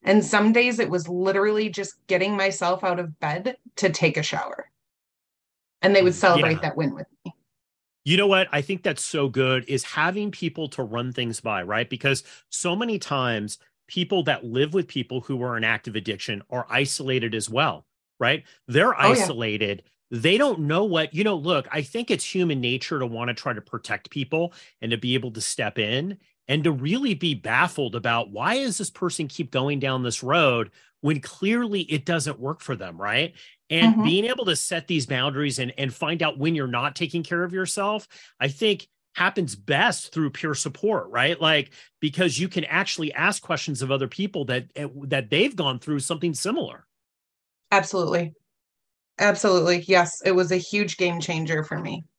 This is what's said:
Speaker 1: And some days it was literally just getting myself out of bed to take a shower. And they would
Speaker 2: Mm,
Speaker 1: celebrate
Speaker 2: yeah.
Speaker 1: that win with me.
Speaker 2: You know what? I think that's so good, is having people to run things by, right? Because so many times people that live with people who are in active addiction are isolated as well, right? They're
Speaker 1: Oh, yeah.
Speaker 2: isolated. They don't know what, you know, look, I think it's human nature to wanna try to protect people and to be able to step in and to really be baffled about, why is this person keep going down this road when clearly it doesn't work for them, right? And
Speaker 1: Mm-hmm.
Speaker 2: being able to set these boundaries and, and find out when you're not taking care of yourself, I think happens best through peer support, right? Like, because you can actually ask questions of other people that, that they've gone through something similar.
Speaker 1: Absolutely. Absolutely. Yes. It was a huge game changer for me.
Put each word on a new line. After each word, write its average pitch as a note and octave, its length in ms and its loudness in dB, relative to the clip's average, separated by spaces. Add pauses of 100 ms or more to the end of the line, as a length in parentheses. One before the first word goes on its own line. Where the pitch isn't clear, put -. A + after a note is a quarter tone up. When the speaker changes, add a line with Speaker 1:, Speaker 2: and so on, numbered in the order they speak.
Speaker 1:
And G3 200 6
some G#3+ 300 4
days A#3+ 240 4
it G#3 120 0
was E3 200 -2
literally G3 600 2
just F#3+ 240 -8 (120)
getting F#3+ 320 0
myself F#3 460 0
out F3+ 160 0
of E3 200 -8
bed F3+ 380 -4 (200)
to F#3+ 120 4
take D#3 260 2
a D#3 80 -2
shower. - 460 -6 (1120)
And G3 140 6
they G3 80 8
would F3+ 100 6
Speaker 2:
Mm, - 120 2
Speaker 1:
celebrate E3 280 6
Speaker 2:
yeah. D#3 80 -2
Speaker 1:
that D3+ 160 -4
win D3 160 0
with - 140 -12 (180)
me. E3+ 80 -12 (720)
Speaker 2:
You D#3+ 140 4
know G3+ 100 4
what? F#3+ 240 4
I D3 100 0
think F3+ 220 -4
that's E3 200 -2
so C#3+ 240 0
good, C3 400 2
is C3+ 160 0
having F#3 460 0
people D#3+ 400 -6
to C3+ 140 -6
run A#2+ 300 -4
things A#2 280 -4
by, G2+ 220 -2
right? G#2 260 -2
Because C3+ 340 -2 (260)
so F3 260 -2
many A3 240 -2
times A#2 580 -2 (300)
people F3+ 360 -2
that C3 220 0
live C3+ 300 0
with F3+ 120 0
people C3 340 -6
who B2+ 200 -6
are B2 160 -2
in A2 60 -2
active A2 320 -2
addiction G2+ 540 -6
are B2 200 -6
isolated B2+ 640 0
as A2 160 -4
well, A#2 360 -2 (340)
right? C3+ 240 2 (240)
They're E3+ 320 4
Speaker 1:
Oh, - 140 6
yeah. A#3 100 4
Speaker 2:
isolated. A2 600 -2 (260)
They C#3+ 280 4
don't B3+ 240 4
know D#3 220 2
what, D#3+ 300 0
you E3+ 100 0
know, G#3 120 2
look, D3+ 360 0
I D#3 120 -2
think A#3 260 -8
it's - 260 -2
human E3+ 240 2
nature B2 400 -2
to C3 60 -2
wanna A#2 280 -4
try B2 200 -4
to G#2+ 80 -8
protect - 480 -10
people D#3+ 440 -2 (280)
and A2+ 100 -2
to A#2 60 0
be B2 160 -2
able B2+ 180 0
to A2 100 -10
step - 380 -4
in C3+ 380 -2 (300)
and C#3+ 180 0
to E3 60 4
really F#3+ 420 0
be D#3 200 -2
baffled A#2+ 600 0
about, A#2 360 -2
why C3 240 -2
is C4 220 -2
this G3+ 120 -6
person E3+ 400 -4
keep C#3+ 220 -8
going C#3 280 0
down C3 240 -2
this A#2 180 -4
road B2+ 500 2 (280)
when C#3+ 220 0
clearly G#3 640 0
it D3 220 -4
doesn't D3+ 340 -2
work C#3 200 -6
for C3+ 160 -6
them, F2+ 240 -12
right? A#2 340 0 (360)
And A3 240 6
Speaker 1:
Mm-hmm. A3 100 4
Speaker 2:
being F#3 220 4
able B3 200 -4
to F3 120 0
set - 300 -6
these D#3 180 0
boundaries C3+ 540 -2
and, B2+ 180 -6
and C3+ 160 -4
find D#3+ 280 -4
out D3+ 160 -2
when D#3+ 180 0
you're C#3 120 -2
not B2 260 -2
taking E3+ 300 -4
care F3 220 -2
of F3 80 -8
yourself, G3 520 -4 (320)
I C3+ 120 -2
think G3+ 400 0 (260)
happens E3 400 0
best D3 560 0
through D#3 200 -2
peer D3+ 240 -4
support, D3 540 -2
right? C3 300 2
Like, D#3 320 2 (300)
because D3+ 360 0
you F3+ 120 -2
can D#3+ 160 -4
actually E3 480 -2
ask F3+ 280 0
questions D3 400 -4
of C3 100 -2
other C3+ 180 0
people F#3+ 360 -4
that, B2+ 200 -2 (420)
that C3 220 -2
they've A3 260 2
gone C#3 240 -2
through D3+ 220 -4
something E3 320 -4
similar. - 520 -6 (880)
Speaker 1:
Absolutely. F3 600 2 (840)
Absolutely. F3+ 680 4
Yes. F3+ 380 4
It F#3+ 60 4
was F3+ 200 4
a F#3 60 2
huge G3 400 -2
game F3 240 0
changer D#3+ 420 -2
for D3+ 160 -6
me. E3 240 -8 (160)